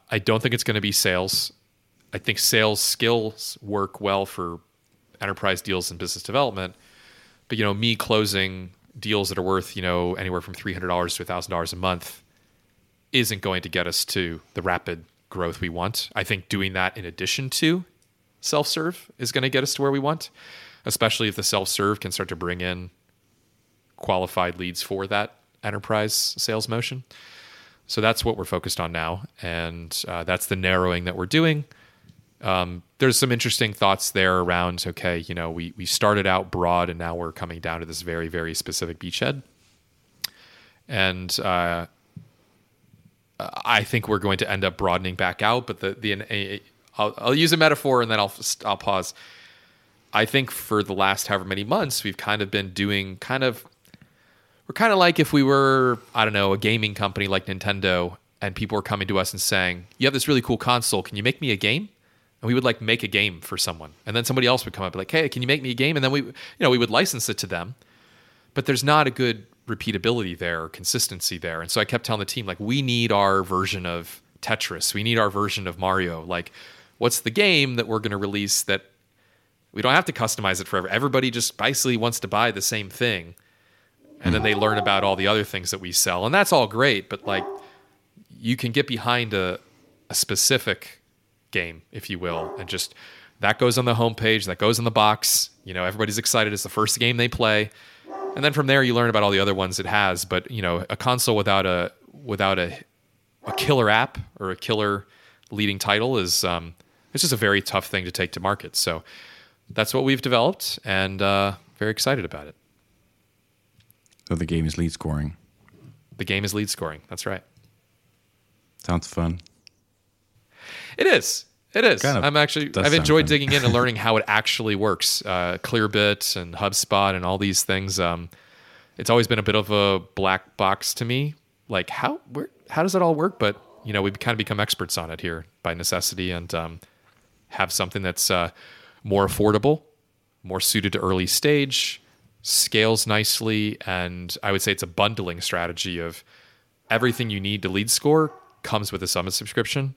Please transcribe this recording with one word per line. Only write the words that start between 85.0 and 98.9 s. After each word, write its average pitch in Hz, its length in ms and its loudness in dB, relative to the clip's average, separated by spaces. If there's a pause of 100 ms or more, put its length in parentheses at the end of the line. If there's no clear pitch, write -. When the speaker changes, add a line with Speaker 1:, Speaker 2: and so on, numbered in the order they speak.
Speaker 1:
all 98 140 2
the 95 100 0
other 107 160 2
things 95 300 -6
that 82 80 -6
we 90 100 -10
sell. 90 340 0
And - 80 0
that's 196 200 4
all 127 160 4
great, 110 400 2
but, - 180 -8
like, 98 180 -2 (960)
you 113 180 -2
can 120 140 -4
get 139 160 0
behind 120 480 -2
a, 92 240 0 (500)
a - 60 -8
specific - 880 0 (480)
game, 85 400 -6
if - 180 -14
you 90 120 -6
will, 82 360 -4
and 90 120 -10
just - 260 -6 (460)
that 104 180 2
goes 123 200 4
on 127 60 0
the 120 100 2
homepage, 110 520 2
that 92 120 -6
goes 110 200 2
in 117 60 -2
the 117 80 2
box. 107 580 4 (140)
You 92 100 -14
know, 90 100 -2
everybody's 104 340 -2
excited. 110 340 2
It's 101 100 -4
the 101 60 -8
first 107 320 0
game 120 160 2
they 120 100 2
play. 107 440 2 (640)
And 139 80 -2
then 147 80 4
from 139 160 2
there, 135 160 6
you 120 100 4